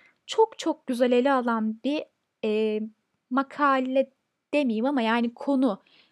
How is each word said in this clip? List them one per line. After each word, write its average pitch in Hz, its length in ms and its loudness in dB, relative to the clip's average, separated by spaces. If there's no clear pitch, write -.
çok - 340 0
çok - 280 -4
güzel 247 240 0
ele 254 200 4
alan 226 520 -2
bir, 294 200 -2
e, 214 360 -2
makale 269 800 0
demeyeyim 240 320 0
ama 269 160 0
yani 233 320 0
konu. 262 480 0